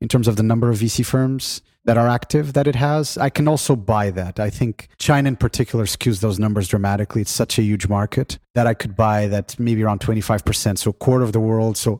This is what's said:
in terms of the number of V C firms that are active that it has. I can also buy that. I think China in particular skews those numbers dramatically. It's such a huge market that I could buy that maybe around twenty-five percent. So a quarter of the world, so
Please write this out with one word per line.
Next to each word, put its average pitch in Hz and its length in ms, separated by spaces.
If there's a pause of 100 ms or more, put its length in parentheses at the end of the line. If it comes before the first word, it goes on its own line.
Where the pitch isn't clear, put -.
in 120 60
terms 120 200
of 107 80
the 110 60
number 113 260
of 113 80
V 110 120
C 127 140
firms 131 600 (240)
that 117 100
are 117 120
active 143 460
that 143 120
it 143 80
has. 147 420
I 139 140
can 151 160
also 151 300
buy 104 340
that. 90 300
I 107 100
think - 380 (100)
China 139 300
in 131 80
particular 117 480
skews 101 360
those 104 160
numbers 104 300
dramatically. 101 560
It's - 80
such - 300
a - 20
huge 104 240
market 104 540 (140)
that 120 120
I 113 80
could 101 220
buy 107 320
that 101 300
maybe 117 260
around 104 160
twenty-five 110 440
percent. 101 360
So 110 100
a - 20
quarter 127 320
of 110 80
the 113 80
world, 110 380
so 107 220